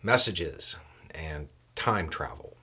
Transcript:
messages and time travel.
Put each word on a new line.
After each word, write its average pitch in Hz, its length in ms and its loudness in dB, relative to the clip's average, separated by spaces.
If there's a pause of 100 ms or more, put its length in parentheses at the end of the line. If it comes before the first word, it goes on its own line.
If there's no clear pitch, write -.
messages 98 720 2 (360)
and 76 380 -8 (260)
time 104 340 0
travel. - 540 -8